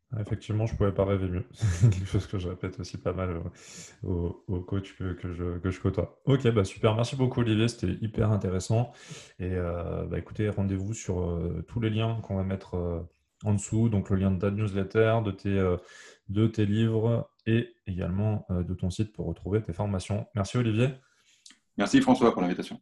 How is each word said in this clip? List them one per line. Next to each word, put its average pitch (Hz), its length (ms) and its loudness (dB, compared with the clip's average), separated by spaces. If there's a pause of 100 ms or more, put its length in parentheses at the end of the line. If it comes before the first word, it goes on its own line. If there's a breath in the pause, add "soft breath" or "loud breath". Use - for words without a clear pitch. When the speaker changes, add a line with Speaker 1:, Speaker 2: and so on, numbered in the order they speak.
(200)
Speaker 1:
Effectivement, 107 460 -2
je - 100 -4
pouvais 101 180 2
pas 98 100 2
rêver 95 240 0
mieux. 87 200 -2
<laughs> - 40 -20
C'est 101 380 4
quelque 95 160 0
chose 98 220 -2
que 104 100 -6
je 87 100 -4
répète 90 300 -8
aussi - 180 -10
pas 92 160 -4
mal 90 300 -4 (600 loud breath)
aux, 95 40 -4
aux, 85 380 -4
aux 90 140 -4
coachs 98 360 -6
que, 92 180 -4
que 87 180 -8
je, 87 260 -4
que 90 140 -2
je - 80 -8
côtoie. - 460 -2
Ok, 135 260 4
bah 104 120 4
super. 110 300 2
Merci 120 220 -2
beaucoup, 127 240 2
Olivier. 110 260 4
C'était 95 340 -2
hyper 107 300 0
intéressant. 98 640 0 (480 loud breath)
Et, 92 100 -4
euh, 85 560 -4
bah, 87 100 -4
écoutez, 104 320 -2
rendez-vous 98 460 -2
sur, 90 260 -4
euh, 85 460 -2
tous - 140 -4
les 110 100 0
liens 113 320 -2
qu'on 98 140 -4
va 95 80 0
mettre, 95 320 -6
euh, 85 240 -2 (420)
en 104 120 2
dessous. 110 340 2
Donc, 101 220 0
le 98 60 2
lien 95 140 4
de 92 80 0
ta 101 140 0
newsletter, 107 720 2
de 101 80 0
tes, 98 260 0
euh, 90 180 4 (520 soft breath)
de 107 180 4
tes 107 200 2
livres 113 640 2 (160)
et 113 300 0 (140)
également, 95 640 -2
euh, 90 120 0
de 90 120 -4
ton 92 160 -2
site 107 220 -2
pour 85 140 -6
retrouver 90 340 -2
tes 92 120 -8
formations. 104 640 -4
Merci, 104 200 -2
Olivier. 117 340 2 (880 soft breath)
Speaker 2:
Merci, 104 220 4
François, - 320 6
pour 92 100 0
l'invitation. - 400 -4